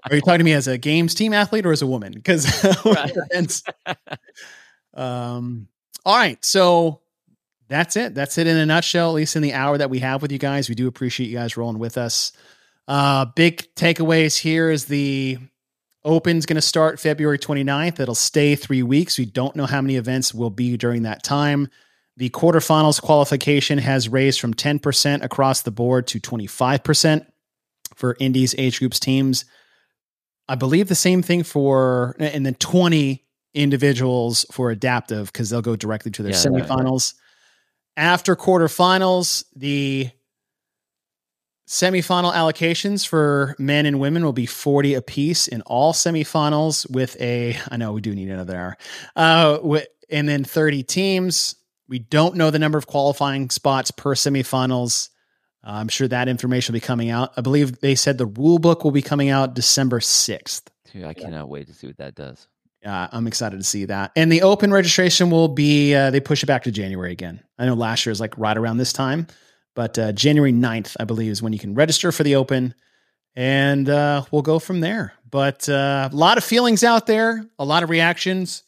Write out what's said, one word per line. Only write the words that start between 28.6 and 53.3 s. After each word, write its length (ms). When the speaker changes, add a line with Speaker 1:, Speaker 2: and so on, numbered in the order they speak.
Speaker 1:
groups, 200
teams. 440
I 80
believe 320
the 60
same 280
thing 220
for, 720
and 260
then 120
twenty 680
individuals 960
for 220
adaptive, 600
'cause 180
they'll 120
go 140
directly 360
to 100
their 100
Speaker 2:
Yeah, 60
right. 200
Speaker 1:
semifinals. 460
After 400
quarterfinals, 1080
the 560
semifinal 640
allocations 760
for 520
men 280
and 140
women 240
will 80
be 140
forty 480
apiece 540
in 140
all 300
semifinals 1000
with 300
a, 360
I 60
know 160
we 80
do 140
need 140
another 280
hour, 200
uh, 420
wi-, 280
and 180
then 160
thirty 380
teams. 720
We 100
don't 380
know 140
the 80
number 200
of 80
qualifying 640